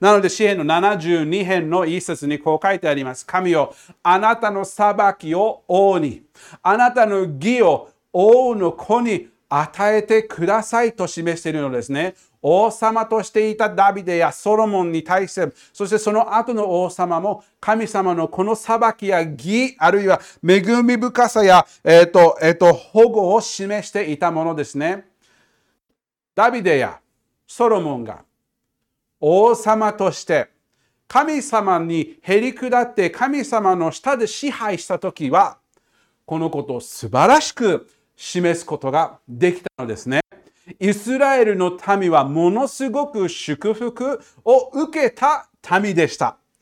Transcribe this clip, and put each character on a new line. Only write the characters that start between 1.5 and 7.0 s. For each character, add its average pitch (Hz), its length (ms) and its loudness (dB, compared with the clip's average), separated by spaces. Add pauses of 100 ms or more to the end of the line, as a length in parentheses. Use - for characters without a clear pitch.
の 180 160 0
一 175 140 -4
節 151 260 -8
に 147 120 -4
こ 156 240 -2
う 196 40 0
書 196 60 0
い 185 80 -4
て 165 80 -2
あ 147 60 2
り 143 100 -4
ま 127 100 -8
す。 - 120 -20
「神 180 260 -2
よ、 147 220 0 (280)
あ 180 160 4
な 220 180 2
た 220 140 -4
の 196 140 -6
裁 208 300 0 (240)
き 160 160 -6
を 208 340 -2
王 190 300 4
に、 143 260 -6 (380)
あ 196 140 2
な 247 140 4
た 233 160 2